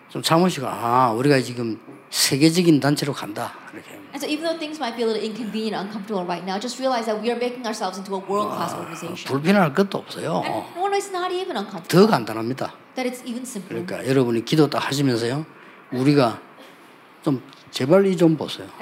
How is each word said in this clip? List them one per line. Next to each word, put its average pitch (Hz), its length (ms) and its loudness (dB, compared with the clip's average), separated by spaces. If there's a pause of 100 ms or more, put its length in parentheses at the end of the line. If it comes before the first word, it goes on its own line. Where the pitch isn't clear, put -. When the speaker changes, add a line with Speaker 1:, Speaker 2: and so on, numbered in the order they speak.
(100)
Speaker 1:
좀 139 100 -8
참으시고, 160 460 4
"아, 120 460 4
우리가 131 300 4
지금 117 360 -6 (320)
세계적인 160 680 4
단체로 143 320 0
간다." 107 400 -8 (200)
이렇게. - 180 -18 (200)
Speaker 2:
And - 80 -12
so 269 80 -6
even 302 160 -4
though 330 160 -2
things 302 240 -8
might 233 160 -4
be 240 80 0
a - 40 2
little 220 120 -2
inconvenient, 214 560 -4
uncomfortable 190 480 -6
right 175 160 -4
now, 185 160 -4
just 247 240 -8
realize 247 240 0
that 214 160 -2
we 226 80 -2
are 233 80 -2
making 247 320 -4
ourselves 196 320 -6
into 190 160 -12
a 190 80 -8
world-class 196 480 -4
Speaker 1:
아, - 80 -8
Speaker 2:
organization. 165 480 -10
Speaker 1:
불편할 156 480 4
것도 196 200 0
없어요. - 440 -6
Speaker 2:
And - 320 -4
no, 381 160 -2
no, 392 80 0
it's 392 160 -6
not 359 160 -4
even 359 240 -4
Speaker 1:
더 208 80 -4
Speaker 2:
uncomfortable. 196 480 4
Speaker 1:
간단합니다. 113 640 -2 (240)
Speaker 2:
That 254 80 -4
it's 247 160 -6
even 254 240 -8
simpler. 117 400 -8
Speaker 1:
그러니까 95 240 -6
여러분이 120 340 2
기도 156 260 4
딱 113 200 -2
하시면서요, 135 560 0 (460)
우리가 127 460 4 (840)
좀 135 180 0 (300)
제발 175 360 4
이 190 100 2
좀 170 200 6
보세요. 98 300 -8 (160)